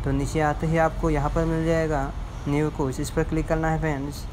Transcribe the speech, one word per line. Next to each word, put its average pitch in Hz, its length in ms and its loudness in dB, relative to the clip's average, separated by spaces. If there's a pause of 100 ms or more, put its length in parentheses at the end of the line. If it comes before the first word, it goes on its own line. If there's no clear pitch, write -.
तो 139 80 0
नीचे 139 300 0
आते 151 260 2
ही 160 100 2
आपको 160 320 2
यहाँ 147 200 2
पर 165 160 2
मिल 160 200 0
जाएगा 160 400 2 (420)
न्यू 147 220 2
क्विज, 143 320 -2
इस 139 80 -4
पर 160 140 0
click 156 240 -2
करना 160 240 0
है 160 80 0
फ्रेंड्स। 143 540 -2